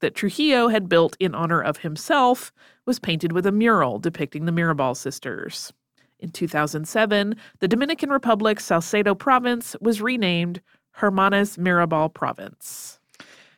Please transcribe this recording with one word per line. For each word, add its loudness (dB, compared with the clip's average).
that 0
Trujillo 2
had 0
built 4
in 0
honor 0
of -2
himself 0
was -2
painted -2
with 0
a 2
mural 2
depicting -6
the 0
Mirabal 0
sisters. -10
In -12
two -6
thousand -2
seven, 0
the 0
Dominican 0
Republic's 0
Salcedo 0
province 0
was 0
renamed -2
Hermanas 2
Mirabal 2
Province. -10